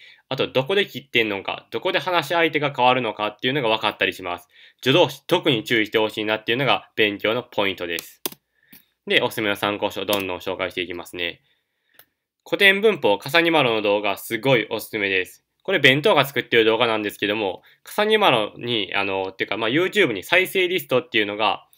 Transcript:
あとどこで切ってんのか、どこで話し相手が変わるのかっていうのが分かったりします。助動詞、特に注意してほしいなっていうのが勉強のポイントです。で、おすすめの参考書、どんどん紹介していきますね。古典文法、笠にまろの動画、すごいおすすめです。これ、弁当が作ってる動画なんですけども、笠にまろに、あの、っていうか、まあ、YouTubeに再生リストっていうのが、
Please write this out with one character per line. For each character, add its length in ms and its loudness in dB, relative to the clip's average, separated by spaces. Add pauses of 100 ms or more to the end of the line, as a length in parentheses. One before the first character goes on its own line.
(300)
あ 60 -4
と 120 -2
ど 180 -2
こ 100 -2
で 100 0
切 140 -14
っ 100 -20
て 140 2
ん 60 -2
の 140 -4
か、 280 -10
ど 80 -6
こ 120 -4
で 80 0
話 280 0
し 60 -2
相 180 2
手 80 -2
が 160 -2
変 100 2
わ 80 6
る 80 0
の 120 -4
か 140 -4
っ 120 -8
て 80 -4
い 40 0
う 20 -4
の 80 -2
が 80 0
分 100 2
か 100 0
っ 80 -6
た 80 0
り 80 -2
し 100 -14
ま 160 -6
す。 80 -20 (300)
助 140 0
動 180 6
詞、 160 -14
特 260 0
に 120 0
注 200 0
意 20 0
し 60 -14
て 60 0
ほ 120 2
し 120 -8
い 40 -4
な 100 0
っ 80 -8
て 80 -4
い 40 0
う 20 -4
の 80 -2
が 300 0
勉 220 2
強 160 0
の 100 -4
ポ 240 -4
イ 60 -2
ン 20 -6
ト 120 -8
で 120 -6
す。 220 -20 (840)
で、 160 2
お 100 -2
す 40 -12
す 60 -4
め 80 0
の 60 0
参 220 -2
考 120 -2
書、 160 -8
ど 140 0
ん 80 -6
ど 80 -6
ん 40 -10
紹 180 -8
介 140 -4
し 20 -20
て 80 -6
い 60 -4
き 60 -12
ま 120 -12
す 100 -18
ね。 260 -8 (1040)
古 120 -6
典 240 4
文 160 2
法、 200 2
笠 240 2
に 100 2
ま 120 4
ろ 100 2
の 80 0
動 200 2
画、 160 -2
す 220 -8
ご 180 2
い 120 -2
お 100 -6
す 100 -14
す 80 -8
め 120 -2
で 160 0
す。 200 -20 (220)
こ 60 -2
れ、 60 2
弁 220 6
当 140 4
が 100 4
作 140 -4
っ 40 -4
て 120 -2
る 80 6
動 140 4
画 100 2
な 100 0
ん 40 -2
で 80 -2
す 100 -14
け 80 -2
ど 80 0
も、 260 -4 (220)
笠 220 -2
に 120 2
ま 140 4
ろ 260 0
に、 380 -4
あ 80 0
の、 300 -4
っ 20 -20
て 80 -4
い 40 -6
う 20 -20
か、 80 -4
ま 100 -2
あ、 20 0
YouTube 440 0
に 100 -8
再 240 2
生 220 -2
リ 100 -2
ス 80 -12
ト 140 0
っ 80 -16
て 80 0
い 60 2
う 20 0
の 100 -6
が、 320 -2 (100)